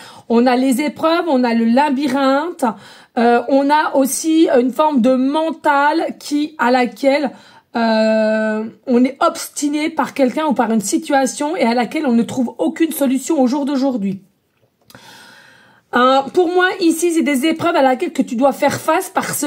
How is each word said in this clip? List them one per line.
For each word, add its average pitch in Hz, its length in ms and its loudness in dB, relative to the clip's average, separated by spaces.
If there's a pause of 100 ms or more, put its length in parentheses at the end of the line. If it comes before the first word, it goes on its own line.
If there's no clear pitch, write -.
(300)
On 240 160 4
a 247 100 2
les 262 240 0
épreuves, 339 480 0
on 254 160 2
a 233 80 0
le 233 140 2
labyrinthe, 277 960 0 (520)
euh, 240 320 2
on 277 220 2
a 302 240 2
aussi 320 540 2 (100)
une 247 140 0
forme 302 280 2
de 262 140 4
mental 294 1040 0
qui, 294 400 -4
à 240 140 2
laquelle, 262 580 0 (460)
euh, 220 880 0 (220)
on 247 180 4
est 269 160 -4
obstiné 302 720 -2
par 277 240 -6
quelqu'un 277 320 0
ou 285 60 0
par 226 200 0
une 220 80 0
situation 294 760 -2
et - 60 -2
à 233 120 2
laquelle 247 320 -2
on 240 60 0
ne 233 120 2
trouve 233 340 -4
aucune 320 320 -2
solution 269 500 -2
au 254 60 4
jour 277 200 -2
d'aujourd'hui. 247 560 -4 (1700)
Euh, 269 280 4 (100)
pour 349 160 2
moi, 359 180 2 (140)
ici, 330 320 0
c'est 320 100 0
des 269 240 0
épreuves 330 300 0
à 285 60 2
laquelle 262 300 0
que 269 100 -2
tu 214 120 -4
dois 262 160 2
faire - 300 -2
face 330 340 -2
parce - 320 -4